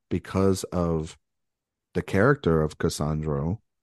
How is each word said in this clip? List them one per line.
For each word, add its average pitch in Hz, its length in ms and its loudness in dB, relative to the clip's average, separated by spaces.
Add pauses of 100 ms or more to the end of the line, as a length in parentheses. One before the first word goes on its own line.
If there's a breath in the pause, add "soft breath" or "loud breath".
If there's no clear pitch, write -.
(100)
because 95 540 0
of 85 520 -2 (760)
the 110 100 -2
character 98 580 2
of 78 180 -2
Cassandro, 78 800 -2 (240)